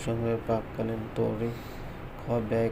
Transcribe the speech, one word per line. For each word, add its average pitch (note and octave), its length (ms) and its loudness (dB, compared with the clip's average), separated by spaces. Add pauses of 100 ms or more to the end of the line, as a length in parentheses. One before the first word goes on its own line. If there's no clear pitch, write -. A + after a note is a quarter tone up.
সংগ্রহের A#2 400 2
প্রাক্কালীন A2+ 560 0 (140)
তৈরি, A2+ 340 2 (680)
খ - 40 -10 (260)
ব্যয় A2+ 220 4